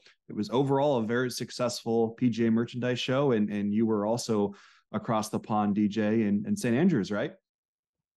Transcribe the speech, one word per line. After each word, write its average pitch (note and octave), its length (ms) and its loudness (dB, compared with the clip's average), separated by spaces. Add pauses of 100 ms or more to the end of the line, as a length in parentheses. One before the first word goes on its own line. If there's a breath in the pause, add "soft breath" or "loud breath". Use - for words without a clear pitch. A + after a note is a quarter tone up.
(300 loud breath)
it A2+ 60 -12
was G#2+ 140 -4
overall C3+ 480 2
a A2+ 60 0
very B2 260 0
successful A#2 840 -2
P B2 180 0
G A#2 180 2
A A2+ 40 4
merchandise A#2+ 480 0
show. C3+ 340 0
And, G#2 180 2
and G2+ 200 -2
you A2 140 2
were G#2+ 220 0
also G#2 480 0 (380 loud breath)
across G#2+ 360 -2
the A2 100 -4
pond, G#2 360 0
D G#2+ 120 4
J, G#2+ 360 0
in, G#2 240 0
in G#2 80 -2
Saint A#2 200 0
Andrews, C3+ 360 2
right? A#2 220 -4 (840)